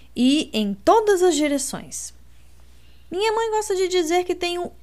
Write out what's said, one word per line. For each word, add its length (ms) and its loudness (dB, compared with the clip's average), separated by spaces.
e 380 2
em 200 -2
todas 500 4
as 120 4
direções. 800 -4
Minha 220 -2
mãe 200 0
gosta 240 -2
de 120 0
dizer 380 0
que 100 -4
tenho 360 -6